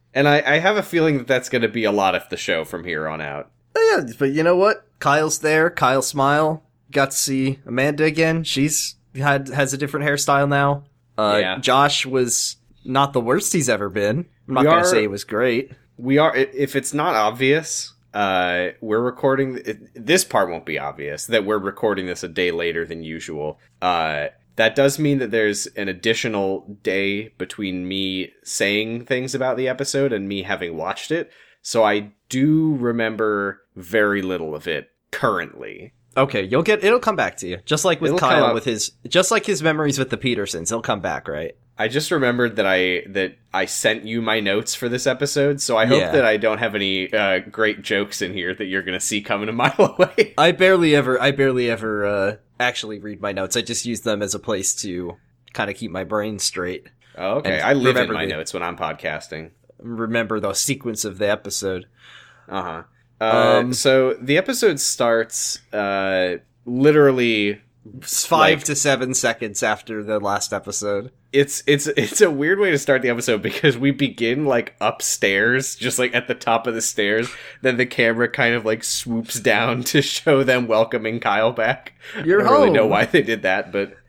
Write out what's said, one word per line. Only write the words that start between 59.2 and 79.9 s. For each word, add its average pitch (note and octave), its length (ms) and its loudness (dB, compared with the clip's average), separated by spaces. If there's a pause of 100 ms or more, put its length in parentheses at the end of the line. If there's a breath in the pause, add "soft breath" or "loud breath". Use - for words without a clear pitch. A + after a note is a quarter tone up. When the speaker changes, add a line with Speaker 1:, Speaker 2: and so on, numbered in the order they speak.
Speaker 2:
remember A2+ 580 -4
the G2 160 -2
sequence B2 500 -4
of F#2+ 140 -8
the G#2 100 0
episode. F#2+ 580 -4 (640 loud breath)
Speaker 1:
Uh-huh. F2 360 -8 (360)
Uh, A#2+ 400 4
Speaker 2:
Um, B2 120 -2
Speaker 1:
so C3 420 4
the C3+ 240 0
episode G3 420 2
starts, - 760 0 (140)
uh, F#2+ 640 0 (480)
literally B2 760 4 (420)
Speaker 2:
s-, - 240 -4
five D#3 320 4
Speaker 1:
like C3+ 60 -8
Speaker 2:
to D3 120 -4
seven B2+ 380 0
seconds A2+ 480 -2
after G#2+ 400 -2
the G#2+ 180 -2
last G2+ 320 -2
episode. G#2 580 -6 (220)
Speaker 1:
It's, C#3 340 2
it's, C#3+ 220 2
it's C#3 320 -2
a F#3+ 100 8
weird D#3 300 0
way G3 100 4
to D3 80 2
start C3 240 2
the B2+ 60 0
episode A#2 340 0
because A#2+ 340 2
we C3+ 140 2
begin, C3 560 -2
like, A#2+ 340 0
upstairs, A2 920 0
just, B2 240 -4
like, B2 160 0
at B2 140 -2
the B2 60 -2
top A#2 340 0
of A2+ 60 -2
the A2+ 60 -6
stairs. A2 480 0 (340 loud breath)
Then B2+ 140 2
the B2 100 0
camera A#2 420 2
kind A#2 260 0
of, A2+ 100 -2
like, A2+ 200 -2
swoops A#2 560 -6
down A#2 420 0
<laughs> - 20 -12
to - 180 2